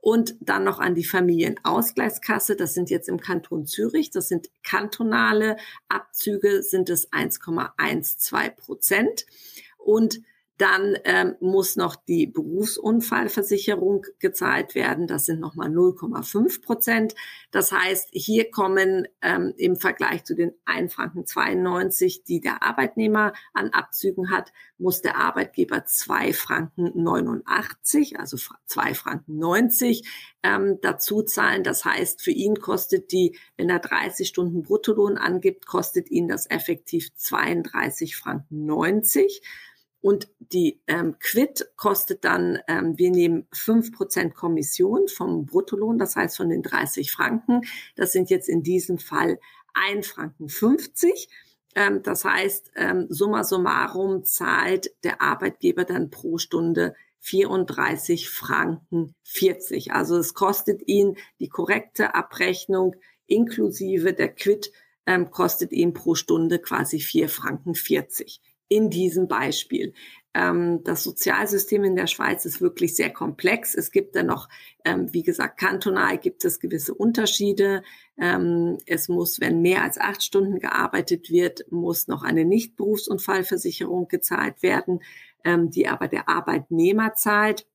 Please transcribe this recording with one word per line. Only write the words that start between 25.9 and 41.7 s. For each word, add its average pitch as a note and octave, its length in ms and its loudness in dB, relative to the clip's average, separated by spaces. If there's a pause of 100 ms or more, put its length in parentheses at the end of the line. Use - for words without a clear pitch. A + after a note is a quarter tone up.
Franken E3+ 600 -2
neunundachtzig, - 1300 0
also - 160 -10
fra-, - 300 -12
zwei - 280 -2
Franken - 440 -8
neunzig, A3+ 720 2 (340)
ähm, G3 380 2
dazu - 400 0
zahlen. G3+ 420 0
Das - 220 -2
heißt, - 360 -2
für F3+ 100 0
ihn G3+ 260 2
kostet F#3+ 560 -2
die, F3+ 240 2 (180)
wenn F3 140 0
er F3+ 100 2
dreißig - 480 -4
Stunden F3 360 -2
Bruttolohn G#3 540 2
angibt, F#3 500 -2
kostet F3+ 440 -2
ihn E3+ 160 0
das F3+ 240 -4
effektiv - 640 -4
zweiunddreißig - 1040 -4
Franken D3+ 480 -8
neunzig. D#3+ 760 2 (600)
Und G3+ 280 2 (100)
die, F3 480 0
ähm, E3+ 320 -2
Quid - 560 0